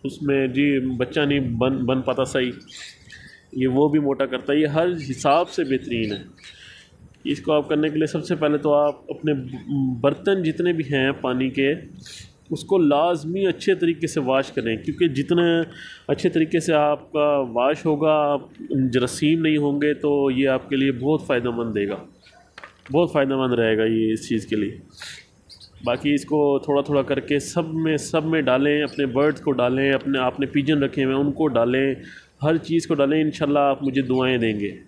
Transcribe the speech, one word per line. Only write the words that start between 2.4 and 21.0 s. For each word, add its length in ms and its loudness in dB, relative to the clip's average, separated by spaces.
ये 140 0
वो 200 4
भी 100 2
मोटा 260 0
करता 280 -2
है, 60 4
ये 100 4
हर 220 2
हिसाब 460 2
से 160 -4
बेहतरीन 500 -2
है। 100 -8
इसको 240 -2
आप 180 2
करने 200 0
के 80 -4
लिए 100 0
सबसे 280 -4
पहले 220 0
तो 160 0
आप 360 0
अपने 240 -2
बर्तन 420 0
जितने 300 0
भी 100 -2
हैं 280 0
पानी 280 0
के, 240 0
उसको 240 -2
लाजमी 680 2
अच्छे 300 0
तरीके 320 -2
से 140 -2
wash 300 0
करें, 320 -2
क्योंकि 280 0
जितने 380 2
अच्छे 200 0
तरीके 300 0
से 160 0
आपका 520 2
wash 340 2
होगा, 280 2
आप 360 0
जरासीम 680 2
नहीं 160 2
होंगे, 380 0
तो 360 2
ये 180 2
आपके 260 -2
लिए 180 2
बहुत 340 0